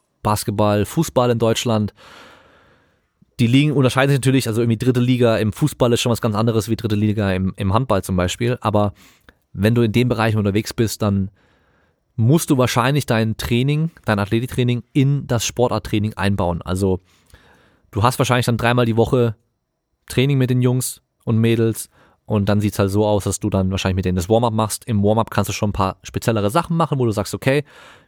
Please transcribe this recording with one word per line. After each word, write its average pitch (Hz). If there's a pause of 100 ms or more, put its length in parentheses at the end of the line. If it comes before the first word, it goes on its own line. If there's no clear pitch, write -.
(220)
Basketball, 104
Fußball 127
in 117
Deutschland. 110 (1500)
Die 117
Ligen 139
unterscheiden 135
sich 139
natürlich, 131
also 113
irgendwie 117
dritte 123
Liga 120
im 104
Fußball 131
ist 117
schon 123
was 110
ganz 107
anderes 110
wie 113
dritte 107
Liga 104
im, 92
im 95
Handball 110
zum 98
Beispiel, 117
aber 104 (600)
wenn 107
du 117
in 113
dem 120
Bereich 113
unterwegs 104
bist, -
dann 98 (840)
musst 123
du 135
wahrscheinlich 127
dein 110
Training, 147 (160)
dein 107
Athletiktraining 120 (100)
in 135
das 120
Sportarttraining 110
einbauen. 92
Also 92 (880)
du -
hast 123
wahrscheinlich 123
dann 120
dreimal 123
die 113
Woche 117 (720)
Training 139
mit 127
den 123
Jungs 123 (240)
und 113
Mädels 113 (360)
und 104
dann 104
sieht's 104
halt 98
so 104
aus, 104
dass 98
du 104
dann 95
wahrscheinlich 95
mit 92
denen 90
das 90
Warm-up 113
machst. 110
Im 104
Warm-up 107
kannst 101
du 101
schon 104
ein -
paar 95
speziellere 104
Sachen 165
machen, 147
wo 127
du 113
sagst, 101
okay, 135 (420)